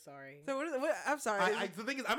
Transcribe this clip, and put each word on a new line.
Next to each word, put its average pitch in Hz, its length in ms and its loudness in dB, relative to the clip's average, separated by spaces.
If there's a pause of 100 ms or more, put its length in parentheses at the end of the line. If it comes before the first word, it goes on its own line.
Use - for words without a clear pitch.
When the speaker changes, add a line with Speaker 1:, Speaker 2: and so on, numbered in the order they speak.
Speaker 1:
sorry. 139 420 -14
Speaker 2:
So 277 100 -2
what 285 100 -2
is, 339 140 -4
what, 302 140 2 (120)
I'm 285 120 2
sorry. 208 220 0
Speaker 3:
I, 208 220 4
I, 196 40 0 (100)
the 214 80 -8
thing 269 140 -2
is, 254 100 -4
I'm, 240 100 4